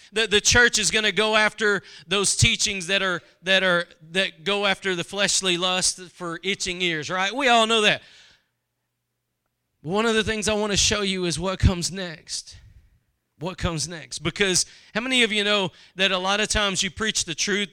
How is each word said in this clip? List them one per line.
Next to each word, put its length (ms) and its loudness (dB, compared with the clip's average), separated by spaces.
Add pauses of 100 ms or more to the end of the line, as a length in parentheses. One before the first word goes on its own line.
(140)
That 160 0
the 120 2
church 360 4
is 140 0
gonna 220 2
go 240 2
after 460 2 (220)
those 300 0
teachings 520 0
that 140 0
are, 200 -2 (220)
that 200 2
are, 220 2 (260)
that 320 -4
go 220 -2
after 280 0
the 120 -4
fleshly 500 0
lust 460 -2 (100)
for 320 -10
itching 380 -6
ears, 280 -2
right? 240 -2
We 140 0
all 180 6
know 160 2
that. 200 2 (1800)
One 220 0
of 100 2
the 80 2
things 260 -2
I 40 0
wanna 220 0
show 260 2
you 220 -2
is 160 -2
what 200 -4
comes 320 2
next. 680 -12 (840)
What 180 -10
comes 300 -4
next? 320 -14
Because 460 0 (280)
how 60 -2
many 240 2
of 80 2
you 140 0
know 260 0 (240)
that 160 0
a 60 0
lot 240 0
of 80 -2
times 340 -2
you 80 -4
preach 320 -4
the 100 -6
truth, 400 -2